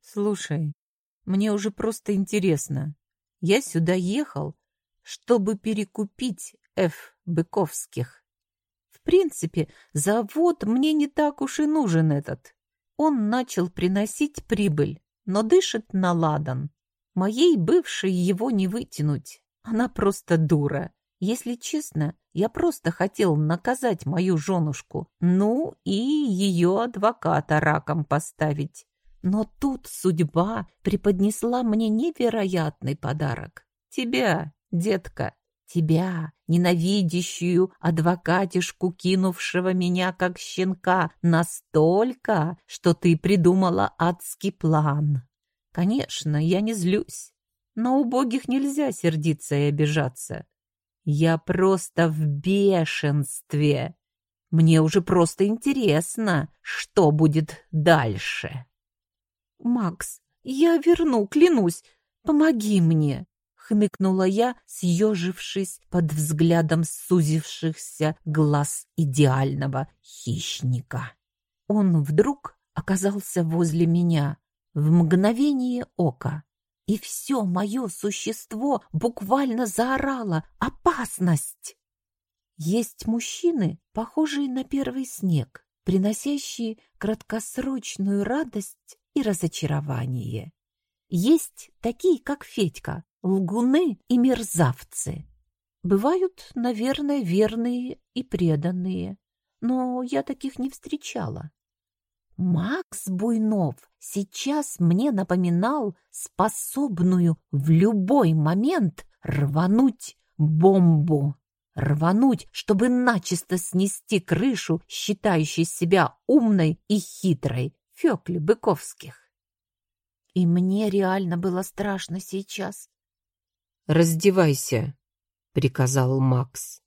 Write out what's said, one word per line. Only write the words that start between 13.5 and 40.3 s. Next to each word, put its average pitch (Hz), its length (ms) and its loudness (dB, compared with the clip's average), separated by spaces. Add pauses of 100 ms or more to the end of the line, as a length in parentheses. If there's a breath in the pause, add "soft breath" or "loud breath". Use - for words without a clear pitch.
приносить 202 760 -2
прибыль, 160 580 -2 (240)
но 202 160 0
дышит 233 500 0
на 185 200 0
ладан. 151 580 -2 (440)
Моей 240 420 2
бывшей 190 560 0
его 185 380 0
не 190 160 0
вытянуть. 151 760 -6 (200)
Она 226 260 -2
просто - 480 0
дура. 143 560 0 (280)
Если 240 340 -4
честно, 190 600 -6 (200)
я 196 140 0
просто - 420 -2
хотел 180 460 0
наказать 175 720 -2
мою 180 300 0
женушку, 156 720 -4 (120)
ну 202 540 0 (100)
и - 80 -2
ее 196 840 0
адвоката 190 840 0
раком 151 440 0
поставить. 151 800 -4 (360)
Но 208 260 0 (120)
тут 269 260 -4
судьба 175 800 -2 (160)
преподнесла 208 800 0
мне 226 260 0
невероятный 214 1080 -2
подарок. 143 680 -6 (240)
Тебя, 233 640 -2 (200)
детка, 170 600 -4 (320)
тебя, 165 680 0 (160)
ненавидящую 175 1300 0
адвокатишку, 175 1120 0
кинувшего 185 800 0
меня 180 400 0
как 180 240 -2